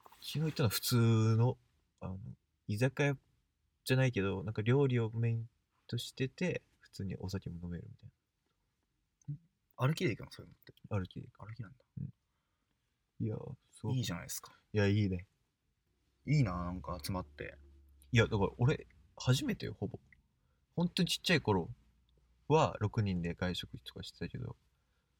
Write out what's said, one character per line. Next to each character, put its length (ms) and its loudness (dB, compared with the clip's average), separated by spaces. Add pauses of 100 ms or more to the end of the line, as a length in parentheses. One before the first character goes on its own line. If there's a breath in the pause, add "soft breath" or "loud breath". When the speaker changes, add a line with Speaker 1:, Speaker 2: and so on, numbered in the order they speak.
(200)
Speaker 1:
昨 0 -
日 180 -6
行 100 0
っ 40 -4
た 100 -2
の 40 4
は 40 4
普 100 -2
通 160 2 (400)
の、 220 4 (420)
あ 80 -8
の、 100 -6 (500)
居 100 -2
酒 260 2
屋 120 2 (680)
じ 100 2
ゃ 20 4
な 100 6
い 60 2
け 100 0
ど、 220 -2
な 60 -4
ん 20 -6
か 100 -2
料 240 4
理 140 2
を 100 0
メ 200 0
イ 40 2
ン 140 -4 (400)
と 100 -4
し 140 -10
て 160 -4
て、 340 -4 (180)
普 100 -20
通 140 -8
に 120 -6
お 120 -8
酒 220 -6
も 120 -10
飲 80 -8
め 80 -8
る 100 -12
み 80 -18
た 100 -20
い 40 -18 (1160)
な。 580 -8
Speaker 2:
ん？ 40 4
歩 40 2
き 100 -4
で 60 2
行 80 -4
く 80 -12
の？ 40 -20
そ 120 -18
う 40 -18
い 20 -20
う 20 -20
の 40 -20
っ 100 -20
て。 100 -20 (140)
Speaker 1:
歩 200 -2
き 120 -12
で 60 -14
行 60 -20
く。 160 -18
Speaker 2:
歩 60 -12
き 80 -12
な 60 -12
ん 40 -20
だ。 60 -20 (220)
Speaker 1:
う 40 -6
ん。 1200 -12
い 20 0
や、 80 -4 (360)
そ 180 -6
う。 40 2
Speaker 2:
い 60 2
い 40 0
じ 80 -4
ゃ 40 -4
な 60 -6
い 20 -10
で 60 -12
す 100 -8
か。 120 -20 (200 soft breath)
Speaker 1:
い 60 2
や、 80 6
い 100 6
い 120 4
ね。 180 -4 (1000)
Speaker 2:
い 140 4
い 40 6
な、 80 -2
な 180 -4
ん 100 -6
か 220 -8
集 80 -8
ま 100 -2
っ 40 -6
て。 320 -14 (560)
Speaker 1:
い 60 6
や、 80 8
だ 120 -2
か 60 2
ら 140 0
俺、 280 2 (300)
初 280 2
め 120 -2
て 100 -8
よ、 120 -8
ほ 100 -4
ぼ。 100 -10 (760)
ほ 80 2
ん 40 0
と 140 0
に 60 0
ち 100 -2
っ 40 -12
ち 100 2
ゃ 40 6
い 40 4
頃 300 0 (760)
は、 320 4
六 240 0
人 200 0
で 120 -2
外 200 -2
食 240 -10
と 160 -18
か 80 -12
し 100 -14
て 60 -20
た 100 -6
け 100 -10
ど、 180 -10 (640)